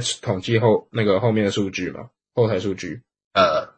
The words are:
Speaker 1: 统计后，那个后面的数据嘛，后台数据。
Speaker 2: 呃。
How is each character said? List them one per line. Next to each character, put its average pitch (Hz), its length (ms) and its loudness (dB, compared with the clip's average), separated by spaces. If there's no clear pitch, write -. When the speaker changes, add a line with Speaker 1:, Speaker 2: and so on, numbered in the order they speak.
Speaker 1:
统 98 180 -4
计 113 180 -2
后， 110 320 2
那 113 140 -4
个 98 160 2
后 113 140 2
面 107 100 0
的 98 80 0
数 101 180 -2
据 95 220 -6
嘛， 85 200 -16
后 120 140 2
台 104 120 -2
数 98 140 -4
据。 87 280 -10
Speaker 2:
呃。 82 440 2